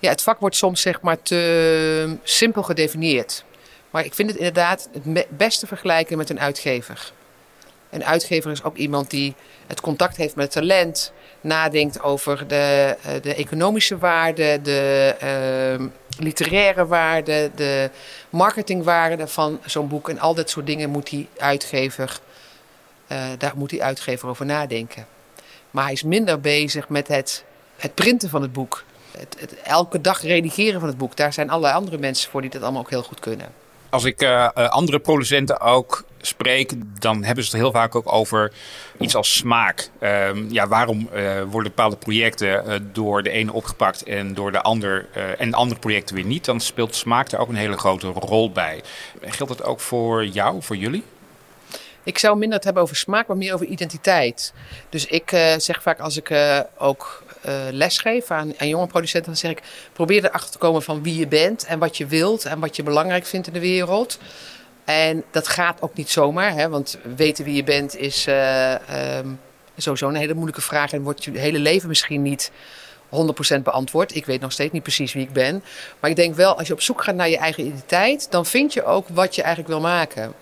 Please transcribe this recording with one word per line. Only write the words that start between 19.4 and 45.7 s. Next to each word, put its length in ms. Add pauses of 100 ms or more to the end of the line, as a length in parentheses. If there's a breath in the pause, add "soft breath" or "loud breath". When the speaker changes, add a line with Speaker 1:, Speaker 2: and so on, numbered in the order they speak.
Speaker 1:
zo'n 220
boek. 200
En 100
al 160
dat 160
soort 160
dingen 240
moet 200
die 180 (100)
uitgever, 800 (880 loud breath)
eh, 200 (120)
daar 180
moet 140
die 120
uitgever 460
over 180
nadenken. 600 (640 loud breath)
Maar 140
hij 80
is 100
minder 380
bezig 480
met 200
het, 360 (320)
het 180
printen 340
van 140
het 100
boek. 320 (340 loud breath)
Het, 200
het 240
elke 380
dag 220
redigeren 580
van 80
het 100
boek. 180
Daar 160
zijn 180
allerlei 240
andere 240
mensen 320
voor 100
die 100
dat 120
allemaal 180
ook 100
heel 120
goed 180
kunnen. 460 (240)
Speaker 2:
Als 140
ik, 160
eh, 240
eh, 240
andere 300
producenten 640
ook 440 (160)
spreek, 520 (280)
dan 240
hebben 200
ze 60
het 100
heel 120
vaak 220
ook 180
over 400 (460 loud breath)
iets 160
als 220
smaak. 600
Ehm, 540
ja, 160
waarom, 440
eh, 300
worden 280
bepaalde 260
projecten, 680
eh, 120 (140)
door 300
de 80
ene 220
opgepakt 500
en 320
door 180
de 100
ander, 500
eh, 280
en 140
andere 260